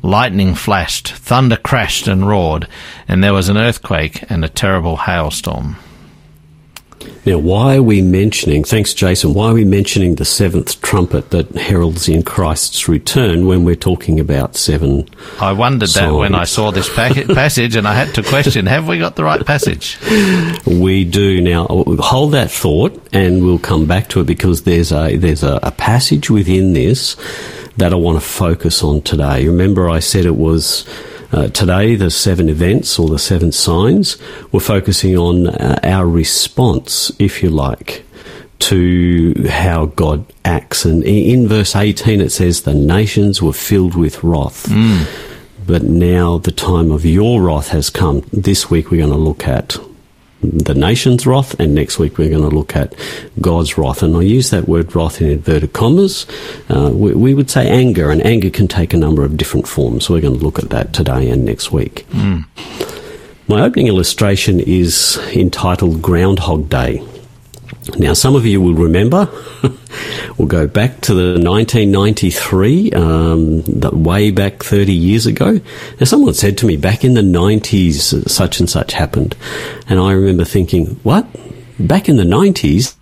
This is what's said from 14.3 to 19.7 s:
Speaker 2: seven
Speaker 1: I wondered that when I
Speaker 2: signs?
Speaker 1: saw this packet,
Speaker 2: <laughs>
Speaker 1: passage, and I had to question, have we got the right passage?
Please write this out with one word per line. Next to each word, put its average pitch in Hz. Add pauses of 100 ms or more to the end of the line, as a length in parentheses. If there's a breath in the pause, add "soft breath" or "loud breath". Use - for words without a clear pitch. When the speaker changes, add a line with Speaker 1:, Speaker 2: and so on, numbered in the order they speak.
Speaker 2:
seven 71 (320 loud breath)
Speaker 1:
I 98
wondered 113
that 85
when 92
I 87
Speaker 2:
signs? 85
Speaker 1:
saw 107
this 92
packet, 127
Speaker 2:
<laughs> -
Speaker 1:
passage, 127
and 107
I 104
had 143
to 113
question, 135
have 151
we 175
got 170
the 151
right -
passage? - (680 loud breath)